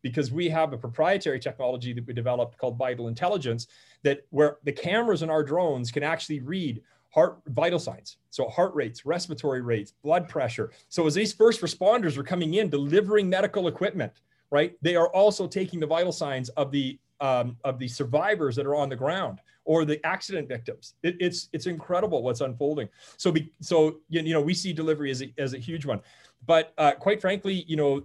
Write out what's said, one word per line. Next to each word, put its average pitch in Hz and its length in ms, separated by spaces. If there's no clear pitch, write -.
because 127 300
we 170 180
have 160 220
a 123 60
proprietary 156 600
technology 123 540
that 120 120
we 127 80
developed 120 440
called 120 200
Vital 123 320
Intelligence 127 580
that 139 260
where 147 340
the 147 80
cameras 202 500
in 160 80
our 156 140
drones 139 480
can 143 120
actually 156 360
read 143 420
heart 170 380
vital 156 320
signs. - 380
So 127 180
heart 175 260
rates, 120 320
respiratory 151 560
rates, 113 400
blood 170 280
pressure. 120 420
So 165 200
as 147 60
these 208 200
first 220 280
responders 180 560
are 139 60
coming 175 300
in, 202 160
delivering 185 600
medical 190 380
equipment, 180 460
right, 151 320
they 175 160
are 170 120
also 196 380
taking 185 320
the 156 80
vital 170 240
signs 131 380
of 135 220
the, 135 280
um, 123 420
of 127 160
the 127 80
survivors 147 720
that 135 80
are 143 100
on 143 140
the 131 60
ground 156 440
or 160 220
the 151 200
accident 170 440
victims. 117 540
It, 175 180
it's, 175 320
it's 151 120
incredible 175 580
what's 123 180
unfolding. 139 480
So, - 160
be, 160 300
so, 156 380
you, 160 120
you 160 120
know, 156 80
we 160 120
see 180 200
delivery 151 380
as 127 100
a, 123 160
as 131 160
a 135 40
huge 151 280
one. 113 160
But, 160 320
uh, 143 140
quite 208 280
frankly, 190 460
you 160 100
know, 143 280